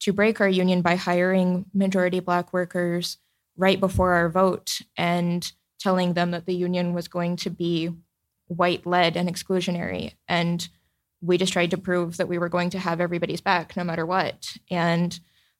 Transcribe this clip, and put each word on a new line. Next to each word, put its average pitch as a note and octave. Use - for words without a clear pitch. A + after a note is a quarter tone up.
to G3+
break G#3
our G3+
union F#3
by F3
hiring F3+
majority F#3
Black F3
workers F3
right F#3+
before F#3
our E3+
vote F#3
and F3
telling F3+
them F3
that E3+
the F#3
union F3+
was F3
going F3
to F3+
be E3+
white-led F3
and F3+
exclusionary. E3+
And E3+
we F3
just F#3
tried F3
to F3
prove F3
that F3+
we F3
were F3
going F3
to F#3+
have E3+
everybody's E3+
back F3+
no F3+
matter E3
what. F3+
And E3+